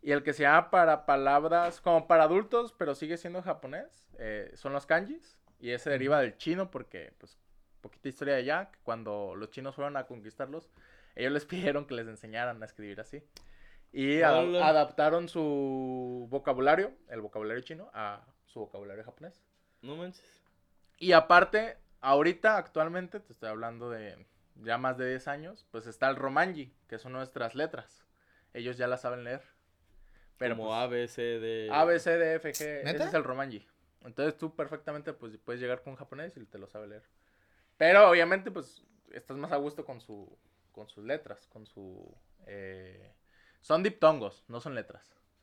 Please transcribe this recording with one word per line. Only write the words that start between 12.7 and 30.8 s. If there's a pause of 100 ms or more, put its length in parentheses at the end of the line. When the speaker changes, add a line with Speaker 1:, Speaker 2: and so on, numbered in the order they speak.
Speaker 1:
así. (680)
Y
ad-,
Speaker 3:
Hola.
Speaker 1:
adaptaron
su
vocabulario, (160)
el
vocabulario
chino,
a (220)
su
vocabulario
japonés. (380)
Speaker 3:
No
manches. (720)
Speaker 1:
Y
aparte, (220)
ahorita,
actualmente,
te
estoy
hablando
de (380)
ya
más
de
diez
años,
pues
está
el
romanji, (140)
que
son
nuestras
letras. (480)
Ellos
ya
las
saben
leer. (960)
Pero,
Speaker 3:
Como
Speaker 1:
pues,
Speaker 3:
A,